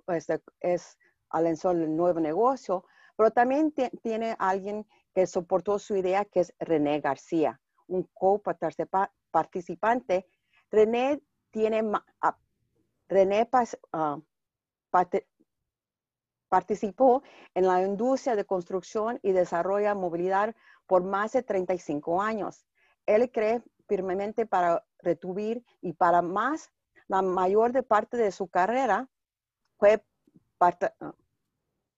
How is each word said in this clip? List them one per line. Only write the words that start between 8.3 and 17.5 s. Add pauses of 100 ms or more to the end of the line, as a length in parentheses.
participante. (420)
René (300)
tiene
ma-, (140)
ah, (720)
René
pas-, (160)
ah, (680)
parte-, (1200)
participó (300)